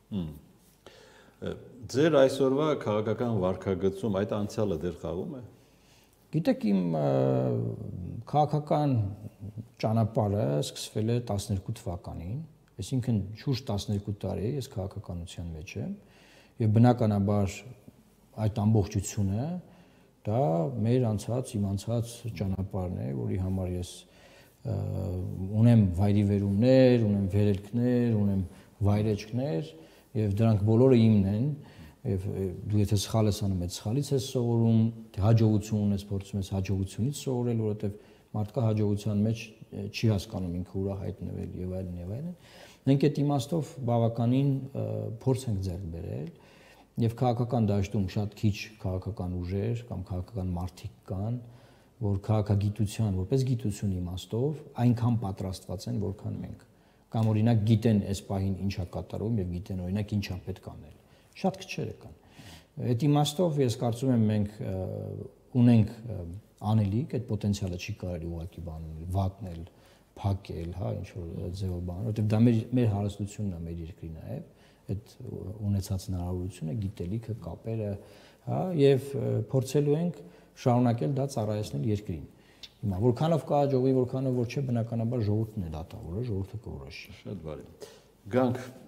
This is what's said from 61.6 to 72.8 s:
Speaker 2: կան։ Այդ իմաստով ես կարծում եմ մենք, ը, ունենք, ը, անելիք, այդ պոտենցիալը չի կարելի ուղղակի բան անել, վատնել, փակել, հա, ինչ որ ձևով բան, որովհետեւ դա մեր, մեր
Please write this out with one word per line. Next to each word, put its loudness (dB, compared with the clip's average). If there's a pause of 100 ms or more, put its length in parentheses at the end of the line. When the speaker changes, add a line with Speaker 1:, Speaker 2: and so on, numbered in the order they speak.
Speaker 2:
կան։ -20 (680)
Այդ 0
իմաստով 2
ես 2
կարծում 0
եմ 6
մենք, 0
ը, -6 (800)
ունենք, 6 (100)
ը, -8 (420)
անելիք, 0
այդ -4
պոտենցիալը -2
չի -8
կարելի -8
ուղղակի -10
բան -10
անել, -10
վատնել, -4 (560)
փակել, -4
հա, -6
ինչ -8
որ -8
ձևով -6
բան, -8
որովհետեւ -2
դա 2
մեր, 6 (120)
մեր 2